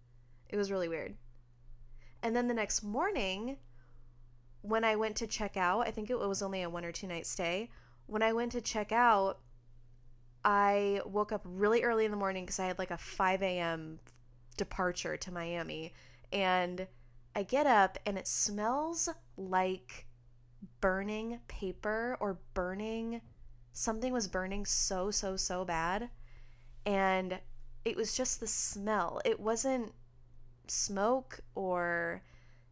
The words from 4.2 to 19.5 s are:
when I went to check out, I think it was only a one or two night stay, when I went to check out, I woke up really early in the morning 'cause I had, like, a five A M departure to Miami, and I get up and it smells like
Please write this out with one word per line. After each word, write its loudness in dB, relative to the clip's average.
when 2
I 4
went 0
to -4
check -4
out, 2
I -4
think -6
it 0
was 0
only -2
a -2
one -6
or -8
two -8
night -4
stay, -2
when 0
I 4
went -2
to -2
check -4
out, 4
I 4
woke -2
up -2
really 4
early 4
in 0
the -2
morning -2
'cause -4
I -2
had, -2
like, -2
a -6
five 2
A 0
M -4
departure -2
to -8
Miami, -6
and 2
I 0
get 2
up 8
and -2
it -4
smells 4
like 0